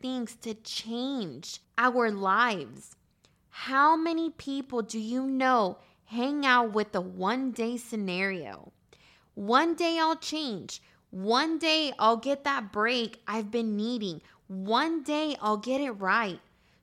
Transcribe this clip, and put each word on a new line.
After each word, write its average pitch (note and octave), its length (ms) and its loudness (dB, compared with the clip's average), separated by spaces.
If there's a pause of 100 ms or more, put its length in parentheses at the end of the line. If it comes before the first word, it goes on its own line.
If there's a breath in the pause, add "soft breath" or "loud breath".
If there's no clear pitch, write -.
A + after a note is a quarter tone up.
things B3+ 360 -6
to A3+ 180 -8
change A3+ 1080 -6 (160)
our A#3+ 340 2
lives. G3 880 0 (520 soft breath)
How C#4+ 480 4
many E4 340 0
people C#4 500 -4
do A3 200 -6
you B3 260 -2
know C4 520 4 (260 soft breath)
hang C#4 420 -2
out B3 260 6
with G#3 200 0
the F#3+ 80 0
one-day A3+ 760 -2
scenario? F#3 960 -4 (640 soft breath)
"One C4 400 4
day E4 240 2
I'll D#4+ 180 2
change. C#4 640 -8 (300 soft breath)
One B3+ 480 2
day D#4 400 0
I'll A3+ 180 6
get C#4 280 -2
that C4 280 -2
break A3+ 540 0
I've G#3 240 -4
been A3+ 260 0
needing. G#3 460 -4 (240 soft breath)
One A#3 560 0
day D4+ 380 -2
I'll G#3+ 160 0
get B3 240 -2
it C#4 100 -2
right." G3 500 0 (420 soft breath)